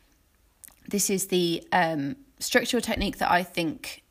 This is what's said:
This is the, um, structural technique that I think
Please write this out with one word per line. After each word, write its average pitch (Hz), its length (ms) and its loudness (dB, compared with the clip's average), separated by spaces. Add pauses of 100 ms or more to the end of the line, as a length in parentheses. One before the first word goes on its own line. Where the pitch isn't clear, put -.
(880)
This 202 220 0
is 190 180 0
the, 175 460 0
um, 160 420 2 (240)
structural 233 420 0
technique 202 360 -4
that - 120 0
I 175 140 4
think - 680 -6